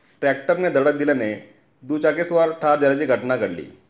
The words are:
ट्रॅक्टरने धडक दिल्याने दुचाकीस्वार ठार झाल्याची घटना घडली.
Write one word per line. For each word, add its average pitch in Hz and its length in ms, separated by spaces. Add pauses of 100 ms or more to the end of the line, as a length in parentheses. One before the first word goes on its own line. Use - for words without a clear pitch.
(220)
ट्रॅक्टरने 170 480
धडक 143 260
दिल्याने 127 580 (280)
दुचाकीस्वार 160 720
ठार 151 280
झाल्याची 139 260
घटना 123 320
घडली. 87 280 (240)